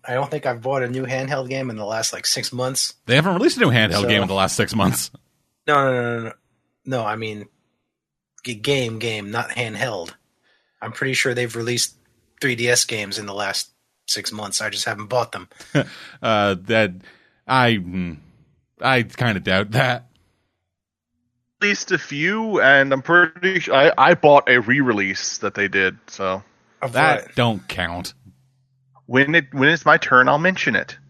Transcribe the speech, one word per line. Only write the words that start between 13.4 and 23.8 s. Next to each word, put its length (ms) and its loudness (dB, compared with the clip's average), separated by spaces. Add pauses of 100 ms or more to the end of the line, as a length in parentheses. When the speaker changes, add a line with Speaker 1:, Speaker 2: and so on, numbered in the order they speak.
Speaker 1:
six 260 -4
months. 300 -6
I 80 -6
just 140 -6
haven't 240 -8
bought 240 -2
them. 160 -14 (260)
Speaker 2:
<laughs> 140 0 (340)
Uh, 400 2
that, 300 2 (540)
I, 280 4
mm, 420 -6 (640)
I 240 2
kinda 360 -2
doubt 320 0
that. 340 0 (1500)
Speaker 3:
At 80 0
least 240 -2
a 60 2
few, 640 -2
and 320 6
I'm 100 -2
pretty 580 2
su-, 120 -4
I, 240 6